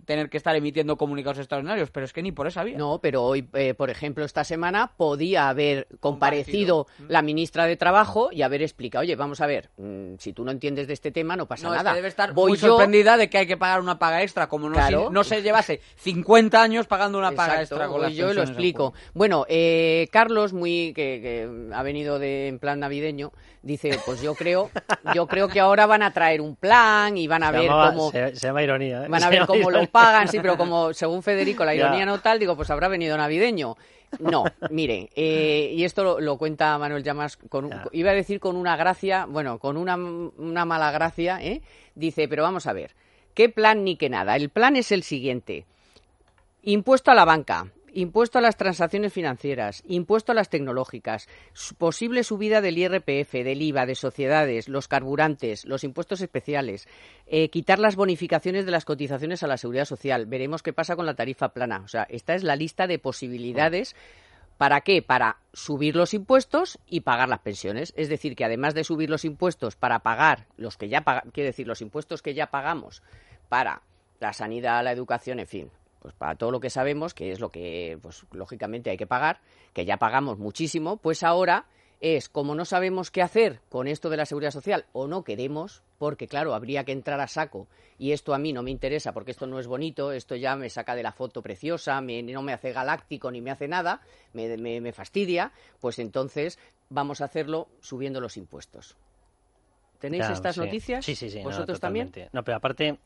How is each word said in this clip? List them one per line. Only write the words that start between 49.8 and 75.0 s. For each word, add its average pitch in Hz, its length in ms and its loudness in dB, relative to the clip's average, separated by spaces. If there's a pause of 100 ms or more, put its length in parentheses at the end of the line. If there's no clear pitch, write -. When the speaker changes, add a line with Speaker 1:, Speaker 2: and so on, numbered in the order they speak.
Speaker 2:
impuesto 190 460 0
a - 20 2
las 214 140 0
tecnológicas, 127 800 -6 (240)
su-, - 220 -16
posible 233 480 -2
subida 214 380 2
del 175 180 0
I 180 60 4
R 185 160 0
P 139 200 -2
F, 139 220 -4
del 135 180 -2
iva, 139 240 0
de 127 120 -6
sociedades, 135 720 0
los 135 180 -6
carburantes, 139 800 -2
los 131 160 -6
impuestos 170 380 -8
especiales, 139 640 -6 (400)
eh, 156 240 2
quitar 190 300 2
las 214 160 4
bonificaciones 180 680 0
de 185 60 -6
las 170 140 0
cotizaciones 147 580 -6
a 160 60 -4
la 135 80 0
seguridad 120 280 -4
social. 127 420 -4
Veremos 131 360 -6
qué 160 100 -6
pasa 165 220 -4
con 170 100 -6
la 156 100 -4
tarifa 123 340 -4
plana". 117 360 -6
O 104 40 -20
sea, 110 200 -4
esta 139 260 -6
es 190 100 -4
la 151 120 2
lista 165 300 -4
de 175 140 -2
posibilidades. 131 960 -4 (600)
¿Para 143 260 2
qué? 190 200 2
Para 123 360 0 (140)
subir 147 440 -4
los 175 180 2
impuestos 262 720 2
y 170 140 -4
pagar 127 280 0
las 120 120 -2
pensiones. 107 560 -8
Es 156 120 -4
decir, 143 280 -6
que 127 80 -4
además 127 300 -2
de 147 100 -4
subir 156 260 -4
los 156 140 -4
impuestos 156 500 -4
para 120 240 0
pagar 117 480 2 (100)
los 110 200 -12
que 104 120 -10
ya 135 120 0
paga-, 131 320 -2
quiero 143 160 -4
decir, 123 180 -10
los 113 160 -10
impuestos 151 400 -12
que 143 120 -8
ya 147 120 -4
pagamos 143 560 -8 (460)
para 120 340 -2 (380)
la 107 120 -6
sanidad, 120 520 -2
la 123 80 -2
educación, 123 480 -6